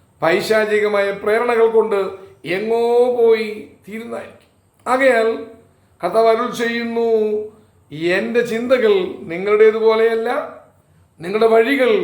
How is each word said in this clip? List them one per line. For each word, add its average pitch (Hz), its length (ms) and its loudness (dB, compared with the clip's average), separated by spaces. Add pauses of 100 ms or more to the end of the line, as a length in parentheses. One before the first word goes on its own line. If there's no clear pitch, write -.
(220)
പൈശാചികമായ 208 840 0 (140)
പ്രേരണകൾ 226 540 2
കൊണ്ട് 208 240 2 (560)
എങ്ങോ 220 260 -2 (360)
പോയി 226 300 4 (380)
തീരുന്നതായിരിക്കും. 226 640 -14 (360)
ആകയാൽ 240 420 2 (760)
കർത്താവ് 220 320 2
അരുൾ 240 160 -2 (100)
ചെയ്യുന്നു, 233 500 -4 (1080)
"എൻ്റെ 233 240 -2 (100)
ചിന്തകൾ 226 420 0 (380)
നിങ്ങളുടേതുപോലെയല്ല, 220 1000 2 (920)
നിങ്ങളുടെ 208 360 0
വഴികൾ 247 360 2 (120)